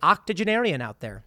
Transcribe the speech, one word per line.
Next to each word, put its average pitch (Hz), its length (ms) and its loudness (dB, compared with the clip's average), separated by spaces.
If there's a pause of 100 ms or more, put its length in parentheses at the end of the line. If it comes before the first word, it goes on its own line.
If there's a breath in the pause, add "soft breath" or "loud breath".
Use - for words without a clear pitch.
octogenarian 202 800 2
out 113 200 -10
there." 101 260 -10